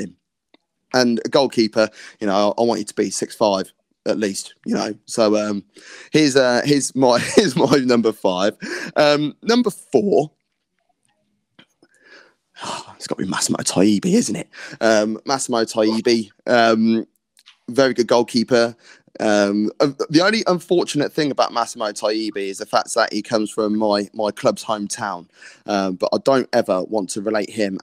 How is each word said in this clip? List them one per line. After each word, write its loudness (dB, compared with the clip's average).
him. -16
And 2
a -6
goalkeeper, 2
you -4
know, 2
I, -2
I 2
want 0
you -8
to -14
be -2
six -8
five 0
at 0
least, -4
you -4
know. -4
So, 2
um, -4
here's, 4
uh, 4
here's 0
my, 4
<laughs> -6
here's 4
my 4
number 2
five. -2
Um, 2
number 0
four. 0
<sighs> -10
It's -16
gotta -6
be -4
Massimo -2
Taibbi, 2
isn't 0
it? -10
Um, 2
Massimo -2
Taibbi, 0
um, 2
very 2
good 0
goalkeeper. 2
Um, 2
uh, 2
the 4
only 2
unfortunate -2
thing -2
about 0
Massimo -4
Taibbi -4
is -10
the -10
fact -2
that 0
he -4
comes -2
from -2
my, 0
my -4
club's -2
hometown. -8
Um, -2
but -2
I 0
don't 2
ever 0
want -6
to -10
relate -4
him -4